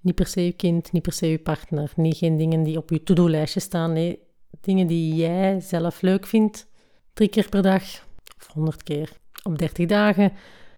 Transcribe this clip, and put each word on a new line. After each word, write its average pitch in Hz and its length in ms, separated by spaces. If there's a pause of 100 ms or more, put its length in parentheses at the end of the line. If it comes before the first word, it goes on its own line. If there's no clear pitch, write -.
Niet 180 140
per 185 120
se 180 180
je 175 80
kind, 170 400
niet 165 100
per - 100
se - 140
je 160 120
partner. 151 580
Niet, 160 200
geen 160 200
dingen 160 260
die 156 140
op 156 140
je 160 120
to-do-lijstje 160 580
staan. 165 320
Nee, 165 300 (380)
dingen 190 260
die 160 280
jij 180 460
zelf 170 400
leuk 190 260
vindt. 214 400 (460)
Drie 214 160
keer 214 200
per 196 140
dag. 190 200 (560)
Of - 140
honderd 156 300
keer 151 300 (300)
op 160 160
dertig 170 280
dagen. 202 460 (440)